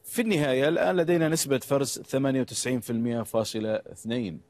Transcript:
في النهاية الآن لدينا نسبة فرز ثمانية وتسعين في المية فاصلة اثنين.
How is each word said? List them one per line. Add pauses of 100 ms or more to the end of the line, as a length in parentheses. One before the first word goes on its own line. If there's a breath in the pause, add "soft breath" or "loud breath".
في
النهاية
الآن
لدينا
نسبة
فرز
ثمانية
وتسعين
في
المية
فاصلة
اثنين.